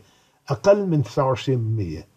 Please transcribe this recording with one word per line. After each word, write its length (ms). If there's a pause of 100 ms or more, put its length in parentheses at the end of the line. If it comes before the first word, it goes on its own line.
(500)
أقل 380
من 160
تسعة 220
وعشرين 340
بالمية. 580